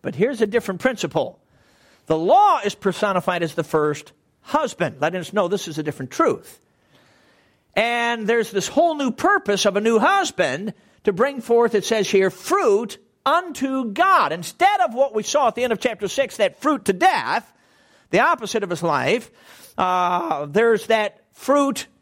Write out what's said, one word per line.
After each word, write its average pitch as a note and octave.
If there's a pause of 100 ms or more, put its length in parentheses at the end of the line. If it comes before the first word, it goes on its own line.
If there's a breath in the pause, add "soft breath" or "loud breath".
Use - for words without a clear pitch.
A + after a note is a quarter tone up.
But -
here's A3
a A#3
different G3
principle. E3+ (680 soft breath)
The D#3+
law D4+
is G#3
personified F#3
as D#3+
the E3
first D3 (300)
husband, F#3+
letting E3+
us E3+
know F#3+
this F#3+
is D#3
a D#3
different C#3+
truth. - (1120 soft breath)
And A#3
there's A#3
this G3
whole D#4+
new C4+
purpose D#4
of G3
a G#3
new A3
husband G#3 (300 soft breath)
to G#3+
bring C4
forth, A#3
it G3+
says G#3+
here, F#3+
fruit A#3+ (260)
unto C4+
God. D#4
Instead F4+
of D#4+
what B3+
we A3
saw C#4+
at A3
the A#3+
end B3
of G3+
chapter G#3
six, -
that G3
fruit D4
to G3+
death, G3 (600 soft breath)
the F3
opposite A#3
of F3+
his F3
life, D#3+ (480 loud breath)
uh, F3+
there's G#3+
that G#3+ (100)
fruit C#4 (160)